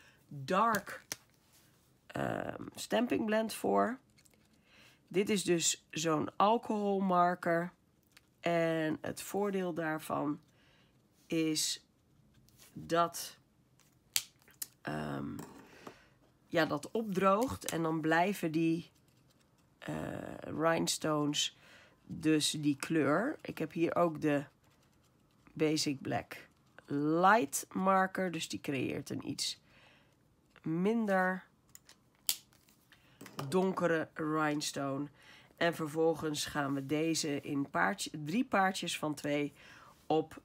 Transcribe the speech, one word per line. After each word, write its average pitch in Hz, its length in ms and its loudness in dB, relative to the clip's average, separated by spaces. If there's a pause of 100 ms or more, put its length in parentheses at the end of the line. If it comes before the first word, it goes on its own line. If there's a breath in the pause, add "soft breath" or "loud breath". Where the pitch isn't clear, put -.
(280 soft breath)
Dark, 185 760 0 (1040 soft breath)
ehm, - 560 -6 (120)
Stamping 240 500 0
Blend 214 280 0
voor. 202 460 0 (1080 soft breath)
Dit 196 220 0
is 202 140 2
dus - 460 0
zo'n 156 460 0
alcoholmarker. 190 1400 2 (680)
En 165 640 0
het - 200 -8
voordeel 196 520 -2
daarvan 151 680 -2 (880 soft breath)
is 160 580 -2 (880)
dat, 165 640 -2 (1400)
ehm, 76 540 -6 (1200 loud breath)
ja, 160 80 4
dat 147 260 -4
opdroogt. 202 800 2
En 165 120 -2
dan 160 180 0
blijven 165 500 2
die, 165 400 0 (840)
eh, - 180 -10 (440)
rhinestones 156 1160 0 (480 loud breath)
dus 156 460 2
die 147 240 0
kleur. 165 640 0
Ik - 160 -10
heb 160 140 -4
hier 170 240 0
ook 165 260 2
de 143 220 2 (1080)
Basic 151 480 0
Black - 340 -6 (500)
Light 175 880 4
Marker. 190 600 2
Dus 165 180 -6
die 202 120 -8
creëert - 480 -4
een - 200 -8
iets - 320 -6 (1000 soft breath)
minder 185 840 0 (2000 loud breath)
donkere 180 640 2
rhinestone. 151 960 -2 (500 loud breath)
En 165 180 2
vervolgens 160 680 0
gaan 139 280 -2
we 139 120 -2
deze 151 560 0
in 143 280 -4
paardje-, 175 540 0
drie 196 220 0
paardjes 190 520 0
van 151 160 -2
twee 147 400 -2 (520 loud breath)
op 156 400 0